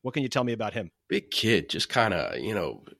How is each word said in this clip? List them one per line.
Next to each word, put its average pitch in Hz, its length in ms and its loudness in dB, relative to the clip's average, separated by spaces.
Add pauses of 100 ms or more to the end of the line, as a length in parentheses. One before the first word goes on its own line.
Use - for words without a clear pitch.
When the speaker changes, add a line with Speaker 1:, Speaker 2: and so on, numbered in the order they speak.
Speaker 1:
What 127 100 -4
can 151 80 0
you 127 80 0
tell 127 140 2
me 120 100 0
about 107 200 -4
him? 98 180 -6 (160)
Speaker 2:
Big - 240 -2
kid, 110 380 2
just - 200 -2
kinda, 98 500 2
you 90 140 -4
know, 76 300 -4 (160)